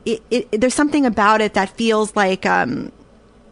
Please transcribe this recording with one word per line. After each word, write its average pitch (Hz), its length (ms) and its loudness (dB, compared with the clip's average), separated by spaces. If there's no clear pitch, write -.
It, 220 240 -4
it, 220 320 -2
there's 254 120 2
something 294 320 2
about 220 360 2
it 208 140 -2
that 196 140 0
feels 214 460 -2
like, 190 300 0
um, 180 460 -2